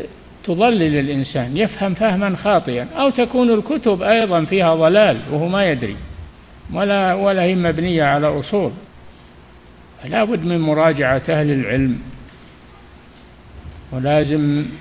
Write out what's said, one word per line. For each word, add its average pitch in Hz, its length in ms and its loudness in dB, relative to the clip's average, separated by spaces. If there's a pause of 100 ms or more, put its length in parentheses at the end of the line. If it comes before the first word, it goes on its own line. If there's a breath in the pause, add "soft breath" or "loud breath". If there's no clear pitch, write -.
(440)
تضلل 180 520 2
الإنسان، 135 640 -2
يفهم 196 360 -2
فهما 196 420 0
خاطئا، 151 600 0
أو 269 140 0
تكون 247 440 2
الكتب 208 480 0
أيضا 202 440 2
فيها 170 300 2
ضلال 165 420 4 (140)
وهو 147 160 -2
ما 196 180 0
يدري، 123 300 -2 (800)
ولا، 196 400 0
ولا 196 300 0
هي 185 120 2
مبنية 170 480 0
على 147 360 2
أصول. 160 320 -2 (1300)
فلا 180 200 -2
بد 202 220 -2
من 170 140 0
مراجعة 151 680 2
أهل 151 220 2
العلم، 127 480 0 (1900)
ولازم 147 720 0 (160)